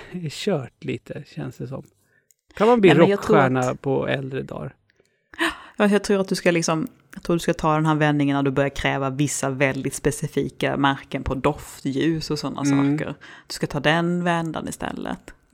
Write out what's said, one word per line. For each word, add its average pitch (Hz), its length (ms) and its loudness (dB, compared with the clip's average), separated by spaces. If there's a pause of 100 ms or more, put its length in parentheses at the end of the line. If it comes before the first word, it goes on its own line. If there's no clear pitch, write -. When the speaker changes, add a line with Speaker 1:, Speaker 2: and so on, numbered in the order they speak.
(120)
Speaker 1:
är 170 180 -8
kört 147 540 -6
lite, 131 400 -10 (120)
känns 139 220 -10
det 135 100 -10
som. 135 160 -10 (720)
Kan 202 100 4
man 240 140 6
bli 196 80 8
Speaker 2:
Nej, 143 100 8
men 185 100 8
jag 202 120 0
tror - 140 4
Speaker 1:
rockstjärna 131 240 4
Speaker 2:
att 127 220 -2
Speaker 1:
på 139 260 -2
äldre 131 340 -4
dagar? - 340 -12 (1000)
Speaker 2:
Ja, 208 100 4
jag 202 160 4
tror 202 180 2
att 190 60 -2
du 180 80 -2
ska 180 160 2
liksom, 165 360 0 (260)
jag - 100 -20
tror 175 120 0
du 170 40 0
ska 170 140 0
ta 160 220 2
den 156 100 2
här 156 100 4
vändningen 147 400 2
när 139 80 0
du 135 80 2
börjar 139 180 2
kräva 139 400 -2
vissa 135 400 -2
väldigt 135 440 -2
specifika 139 840 -4
märken 139 460 -2
på 131 120 -2
doftljus 147 960 -2
och 151 80 -4
såna - 220 -6
Speaker 1:
Mm. 139 360 2
Speaker 2:
saker. 151 180 -6 (320)
Du - 60 -12
ska - 140 -4
ta 151 120 -4
den 170 440 0
vändan 165 440 -2
istället. - 640 -8 (200)